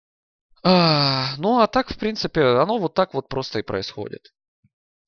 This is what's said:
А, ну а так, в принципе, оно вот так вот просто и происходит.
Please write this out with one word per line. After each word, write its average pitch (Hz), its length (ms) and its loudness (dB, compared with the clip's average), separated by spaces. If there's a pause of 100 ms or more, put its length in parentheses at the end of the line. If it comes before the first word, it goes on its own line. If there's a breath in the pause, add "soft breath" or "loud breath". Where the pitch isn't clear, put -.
(640)
А, 147 720 2
ну 214 220 0
а 220 80 4
так, - 220 -2
в - 80 -8
принципе, 214 460 -2
оно 139 340 2
вот 170 160 -4
так 185 220 -2
вот 135 140 -6
просто 131 300 -6
и 101 40 -4
происходит. - 680 -10 (760)